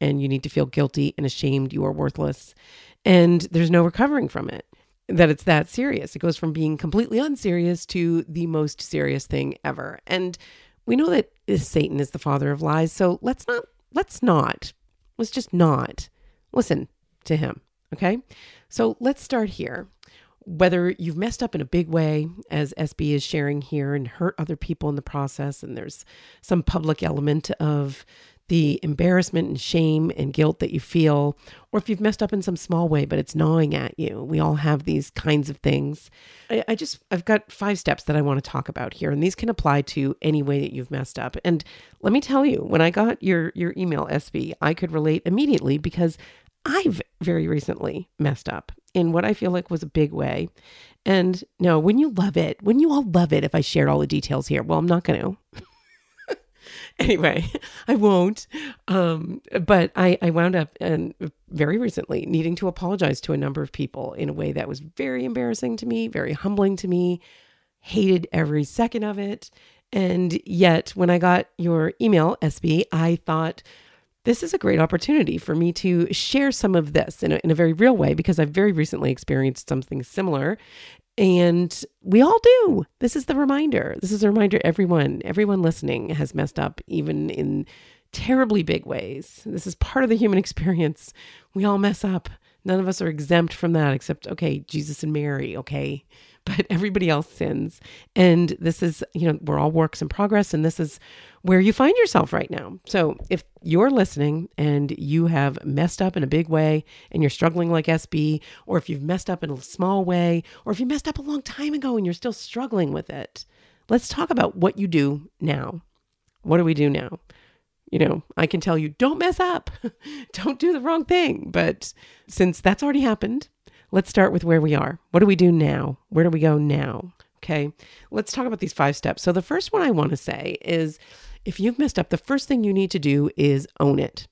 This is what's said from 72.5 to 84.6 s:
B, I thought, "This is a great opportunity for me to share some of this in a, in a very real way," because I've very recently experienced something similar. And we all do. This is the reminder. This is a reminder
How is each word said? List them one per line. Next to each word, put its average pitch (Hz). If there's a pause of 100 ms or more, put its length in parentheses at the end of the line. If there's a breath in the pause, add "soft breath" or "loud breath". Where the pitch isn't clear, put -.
B, 151
I 165
thought, 160 (640 soft breath)
"This 233
is 339
a 381
great 180
opportunity 170
for -
me 170
to 175
share 269
some 190
of 151
this -
in 156
a, -
in 160
a 156
very 165
real 226
way," 147
because 160
I've 147
very 196
recently 151
experienced 131
something 131
similar. 170 (600 loud breath)
And 175 (160)
we 202
all 403
do. 415 (140)
This 240
is 285
the 302
reminder. 277
This 190
is 208
a 208
reminder 208